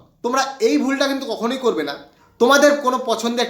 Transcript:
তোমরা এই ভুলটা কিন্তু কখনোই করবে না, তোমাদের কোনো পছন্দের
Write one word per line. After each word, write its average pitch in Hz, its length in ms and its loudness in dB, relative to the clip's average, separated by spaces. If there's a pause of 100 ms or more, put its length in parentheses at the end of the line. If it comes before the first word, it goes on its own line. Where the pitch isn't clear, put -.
(240)
তোমরা 262 180 -2 (260)
এই 294 140 2
ভুলটা 269 280 0
কিন্তু 269 220 -6
কখনোই 233 320 -4
করবে 170 240 0
না, 139 60 -8 (460)
তোমাদের 285 300 6 (140)
কোনো 254 120 0 (120)
পছন্দের 233 420 -2